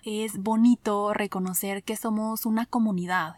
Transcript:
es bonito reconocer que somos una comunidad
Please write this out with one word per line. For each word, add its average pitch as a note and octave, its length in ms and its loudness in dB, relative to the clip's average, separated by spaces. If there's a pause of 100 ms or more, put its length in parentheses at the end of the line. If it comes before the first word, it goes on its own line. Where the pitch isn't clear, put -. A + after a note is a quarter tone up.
es G#3+ 340 -6
bonito A3 760 4
reconocer G3 680 -4
que A3 120 -4
somos A3 500 -2
una A3 200 0
comunidad F3+ 720 -2